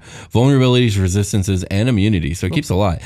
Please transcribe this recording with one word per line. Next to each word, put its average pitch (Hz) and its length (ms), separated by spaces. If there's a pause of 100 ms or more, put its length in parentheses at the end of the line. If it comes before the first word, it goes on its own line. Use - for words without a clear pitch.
(320)
Vulnerabilities, 123 680
resistances, 95 640
and 104 240
immunity. 95 460
So 92 120
it 85 60
keeps - 160
a 90 60
lot, 92 300